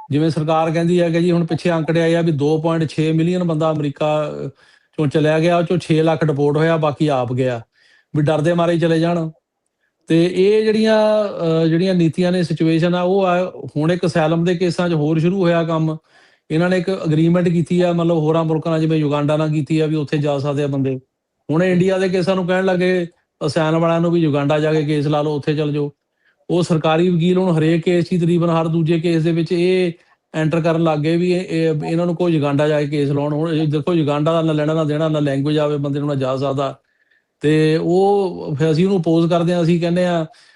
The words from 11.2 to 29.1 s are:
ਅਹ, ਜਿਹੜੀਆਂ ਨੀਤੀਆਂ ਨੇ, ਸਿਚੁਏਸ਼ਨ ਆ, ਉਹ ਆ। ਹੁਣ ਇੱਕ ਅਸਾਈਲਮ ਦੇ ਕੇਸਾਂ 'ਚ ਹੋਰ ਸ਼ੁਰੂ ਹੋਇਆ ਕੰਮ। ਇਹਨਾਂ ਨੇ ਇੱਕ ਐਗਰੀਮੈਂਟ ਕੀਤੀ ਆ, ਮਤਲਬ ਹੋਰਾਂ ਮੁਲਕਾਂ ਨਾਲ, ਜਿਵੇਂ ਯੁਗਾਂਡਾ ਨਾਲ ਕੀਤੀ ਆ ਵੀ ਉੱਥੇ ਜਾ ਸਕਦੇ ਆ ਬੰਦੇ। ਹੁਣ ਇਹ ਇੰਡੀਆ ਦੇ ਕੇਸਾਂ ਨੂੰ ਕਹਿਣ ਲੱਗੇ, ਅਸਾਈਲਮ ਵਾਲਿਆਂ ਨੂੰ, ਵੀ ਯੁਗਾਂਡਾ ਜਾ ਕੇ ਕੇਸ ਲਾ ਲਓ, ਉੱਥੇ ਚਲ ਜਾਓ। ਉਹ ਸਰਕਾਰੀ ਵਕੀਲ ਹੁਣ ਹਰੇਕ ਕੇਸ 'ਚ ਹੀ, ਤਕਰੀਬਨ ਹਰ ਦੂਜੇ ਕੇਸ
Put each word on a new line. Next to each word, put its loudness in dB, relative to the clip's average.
ਅਹ, 0
ਜਿਹੜੀਆਂ 2
ਨੀਤੀਆਂ 2
ਨੇ, 0
ਸਿਚੁਏਸ਼ਨ 0
ਆ, -2
ਉਹ 0
ਆ। 0
ਹੁਣ 0
ਇੱਕ -2
ਅਸਾਈਲਮ 2
ਦੇ 0
ਕੇਸਾਂ -2
'ਚ 0
ਹੋਰ 0
ਸ਼ੁਰੂ 0
ਹੋਇਆ 2
ਕੰਮ। -2
ਇਹਨਾਂ 0
ਨੇ 2
ਇੱਕ -4
ਐਗਰੀਮੈਂਟ 2
ਕੀਤੀ 0
ਆ, 2
ਮਤਲਬ 0
ਹੋਰਾਂ 0
ਮੁਲਕਾਂ -2
ਨਾਲ, 0
ਜਿਵੇਂ 0
ਯੁਗਾਂਡਾ 0
ਨਾਲ 0
ਕੀਤੀ 0
ਆ 2
ਵੀ -2
ਉੱਥੇ -2
ਜਾ 0
ਸਕਦੇ -2
ਆ -2
ਬੰਦੇ। -4
ਹੁਣ 2
ਇਹ 2
ਇੰਡੀਆ 2
ਦੇ 0
ਕੇਸਾਂ 0
ਨੂੰ -4
ਕਹਿਣ 0
ਲੱਗੇ, 0
ਅਸਾਈਲਮ 0
ਵਾਲਿਆਂ 2
ਨੂੰ, 2
ਵੀ 2
ਯੁਗਾਂਡਾ 0
ਜਾ 0
ਕੇ 0
ਕੇਸ -2
ਲਾ 0
ਲਓ, -2
ਉੱਥੇ -4
ਚਲ -2
ਜਾਓ। -4
ਉਹ 0
ਸਰਕਾਰੀ 0
ਵਕੀਲ 2
ਹੁਣ 0
ਹਰੇਕ 2
ਕੇਸ 2
'ਚ -4
ਹੀ, 0
ਤਕਰੀਬਨ 2
ਹਰ 0
ਦੂਜੇ 0
ਕੇਸ 0